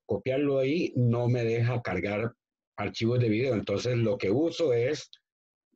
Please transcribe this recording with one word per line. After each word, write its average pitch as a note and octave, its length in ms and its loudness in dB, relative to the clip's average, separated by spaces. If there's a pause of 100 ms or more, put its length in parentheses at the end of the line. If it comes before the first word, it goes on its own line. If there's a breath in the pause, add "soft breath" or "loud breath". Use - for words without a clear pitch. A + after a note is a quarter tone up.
copiarlo C3+ 540 0
ahí, C#3+ 360 0
no A#2+ 320 2
me A#2+ 160 2
deja A#2 380 0
cargar G#2 520 -4 (440)
archivos A2+ 420 -2
de A#2+ 100 2
video. A#2+ 260 0
Entonces, G2+ 420 -2
lo A2 200 0
que G2 140 -2
uso D#3+ 420 2
es, B2 360 -2 (680)